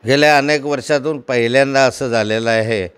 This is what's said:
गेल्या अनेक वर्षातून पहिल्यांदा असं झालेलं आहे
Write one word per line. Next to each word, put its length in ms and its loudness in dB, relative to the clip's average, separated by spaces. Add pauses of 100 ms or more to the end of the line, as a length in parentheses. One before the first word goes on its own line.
गेल्या 320 4
अनेक 260 0
वर्षातून 560 -4
पहिल्यांदा 600 0
असं 280 0
झालेलं 420 -2
आहे 480 -2